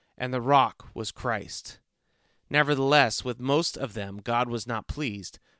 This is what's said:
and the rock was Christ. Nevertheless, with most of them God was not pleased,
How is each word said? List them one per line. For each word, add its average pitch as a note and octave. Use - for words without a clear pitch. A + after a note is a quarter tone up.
and B2+
the B2+
rock B2+
was A2
Christ. -
Nevertheless, C#3
with B2
most C#3
of A2+
them G2+
God A#2+
was A#2
not A#2
pleased, G#2